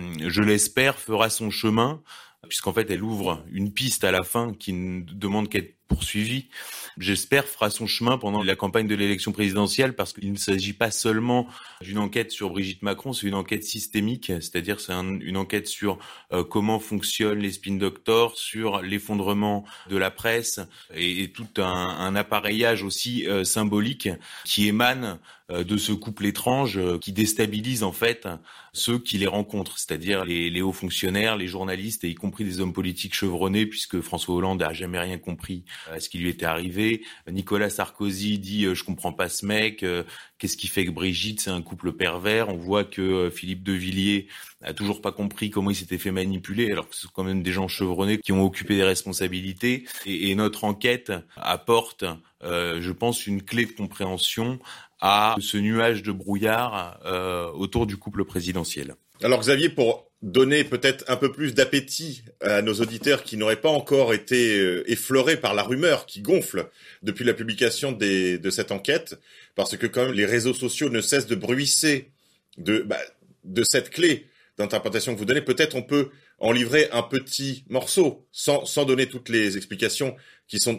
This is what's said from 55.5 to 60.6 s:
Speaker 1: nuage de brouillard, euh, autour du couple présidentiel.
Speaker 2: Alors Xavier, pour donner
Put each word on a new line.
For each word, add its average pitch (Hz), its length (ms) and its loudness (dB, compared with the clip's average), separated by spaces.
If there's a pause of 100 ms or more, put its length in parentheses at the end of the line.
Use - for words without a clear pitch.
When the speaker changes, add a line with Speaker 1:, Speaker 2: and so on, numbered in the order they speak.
Speaker 1:
nuage 110 480 2
de 107 80 -2
brouillard, 101 920 -2
euh, 90 480 -2
autour 98 340 0
du 101 100 -4
couple 101 280 -4
présidentiel. 85 720 -6 (260)
Speaker 2:
Alors 120 200 4
Xavier, 143 280 4
pour 120 400 2 (140)
donner 131 400 6